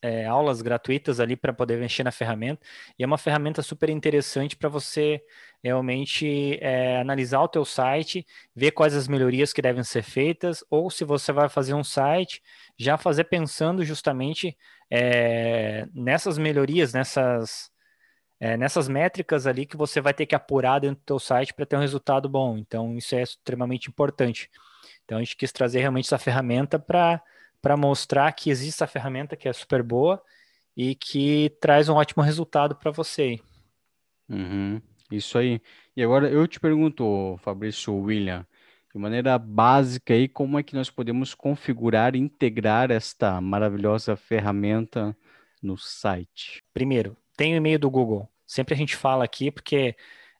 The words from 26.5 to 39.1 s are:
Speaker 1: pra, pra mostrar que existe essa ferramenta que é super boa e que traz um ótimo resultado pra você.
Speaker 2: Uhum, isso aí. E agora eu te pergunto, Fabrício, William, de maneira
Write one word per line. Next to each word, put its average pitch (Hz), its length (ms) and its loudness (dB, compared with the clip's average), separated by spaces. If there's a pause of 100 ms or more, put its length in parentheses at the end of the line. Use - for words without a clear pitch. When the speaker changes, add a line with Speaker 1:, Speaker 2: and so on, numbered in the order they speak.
Speaker 1:
pra, 170 420 2 (400)
pra 143 160 4
mostrar 139 560 2
que - 180 -4
existe 139 240 -2
essa 151 120 -2
ferramenta 135 500 -8
que - 120 -6
é 123 40 0
super 127 300 0
boa 131 380 2 (560)
e 127 180 -2
que 147 560 0 (100)
traz 151 280 8
um 156 60 4
ótimo 151 280 4
resultado 147 520 2
pra 156 160 -4
você. 147 480 -2 (880)
Speaker 2:
Uhum, 98 520 -6 (300)
isso 107 260 -4
aí. 120 240 0 (340)
E 127 80 -2
agora 135 260 4
eu 151 180 4
te - 120 -10
pergunto, 123 800 0
Fabrício, 104 560 -6
William, 98 500 -2 (480)
de 104 60 -12
maneira 123 380 0